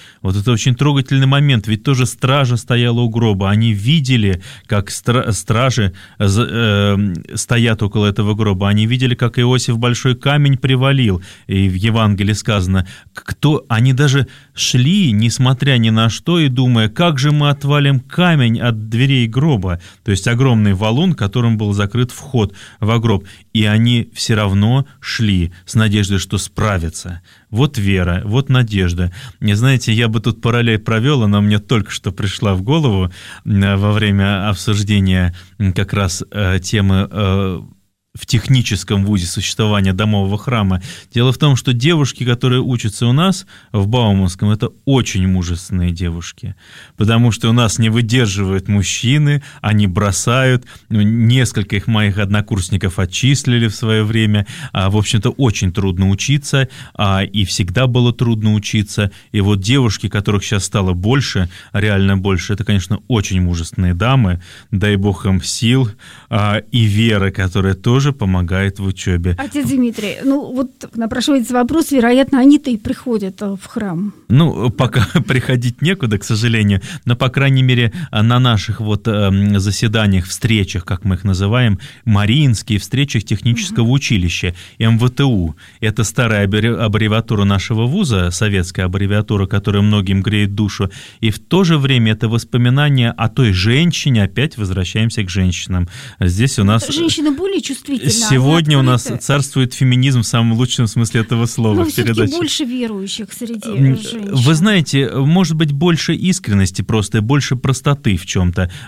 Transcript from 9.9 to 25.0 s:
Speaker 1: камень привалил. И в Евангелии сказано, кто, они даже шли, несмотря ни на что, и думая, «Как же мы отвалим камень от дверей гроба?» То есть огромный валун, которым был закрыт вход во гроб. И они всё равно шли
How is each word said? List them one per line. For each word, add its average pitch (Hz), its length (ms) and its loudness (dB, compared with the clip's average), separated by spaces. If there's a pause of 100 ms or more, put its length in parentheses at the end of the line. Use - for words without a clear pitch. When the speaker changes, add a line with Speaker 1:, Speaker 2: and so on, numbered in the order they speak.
Speaker 1:
камень 143 420 2
привалил. 127 640 2 (260)
И 98 200 2
в 92 60 0
Евангелии 104 600 2
сказано, 95 540 0 (260)
кто, - 540 -2
они 123 240 2
даже 135 360 2 (260)
шли, 147 580 2
несмотря 127 680 2
ни 113 120 2
на 110 200 2
что, 170 300 -2
и 151 80 2
думая, 123 400 2
«Как 156 320 0
же 147 120 2
мы 147 180 2
отвалим 143 500 2
камень 139 600 2
от 110 300 -2
дверей 123 380 2
гроба?» 110 520 0 (240)
То 104 80 -2
есть 98 160 0
огромный 117 460 4
валун, 117 400 0
которым 117 440 0
был 104 160 -2
закрыт 104 380 -2
вход 131 420 -2 (260)
во 113 200 0
гроб. 107 260 0 (280)
И 107 120 2
они 113 500 2
всё - 200 -2
равно 107 500 2 (140)
шли 92 520 -2 (140)